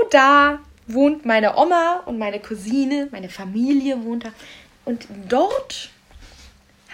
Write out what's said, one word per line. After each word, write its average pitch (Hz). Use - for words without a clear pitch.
da 285
wohnt 285
meine 220
Oma 349
und 240
meine 208
Cousine, 262
meine 196
Familie 247
wohnt 233
da. 220
Und 233
dort 403